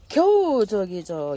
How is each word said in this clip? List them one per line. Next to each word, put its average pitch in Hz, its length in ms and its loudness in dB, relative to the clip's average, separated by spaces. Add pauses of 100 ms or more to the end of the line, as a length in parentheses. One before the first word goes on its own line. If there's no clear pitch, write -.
겨우 339 560 2
저기 180 380 -4
저 147 340 -6